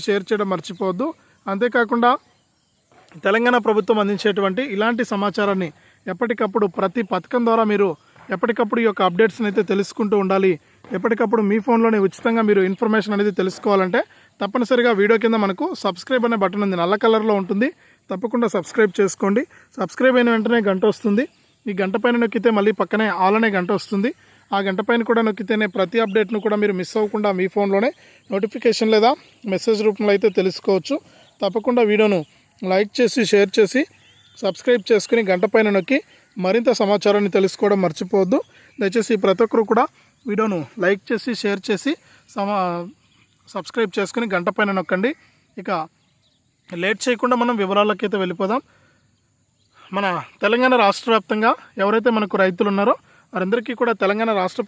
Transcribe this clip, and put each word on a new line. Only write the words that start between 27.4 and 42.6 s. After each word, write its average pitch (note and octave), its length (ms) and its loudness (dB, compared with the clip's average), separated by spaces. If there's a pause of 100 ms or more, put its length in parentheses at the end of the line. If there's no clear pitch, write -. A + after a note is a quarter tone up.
మీ F#3+ 60 0 (100)
ఫోన్లోనే G3+ 340 0 (420)
నోటిఫికేషన్ A3 640 0
లేదా G#3+ 160 6 (440)
మెసేజ్ G#3+ 340 0
రూపంలో G#3 260 0
అయితే G3+ 240 2
తెలుసుకోవచ్చు. F#3+ 580 -2 (460)
తప్పకుండా A3+ 480 0
వీడియోను G#3+ 280 4 (540)
లైక్ G3+ 260 2
చేసి, B3 220 2 (100)
షేర్ G3+ 280 4
చేసి, A3 220 4 (640)
సబ్స్క్రైబ్ G#3+ 480 0
చేసుకుని A3+ 400 2
గంట F#3 140 0 (100)
పైన A3 220 4
నొక్కి C4 220 0 (460)
మరింత A3 260 2 (100)
సమాచారాన్ని G3+ 560 2
తెలుసుకోవడం G3+ 480 2
మర్చిపోవద్దు. F#3+ 540 0 (420)
దయచేసి A3 340 0 (100)
ప్రతి G3 220 4
ఒక్కరు A3+ 240 2
కూడా A#3 140 4 (440)
వీడియోను G#3 300 -2 (260)
లైక్ G3 240 0
చేసి, A#3+ 220 -4 (100)
షేర్ G3+ 280 -2
చేసి, A3+ 240 -2 (420)
సమా-, F#3 500 -4 (720)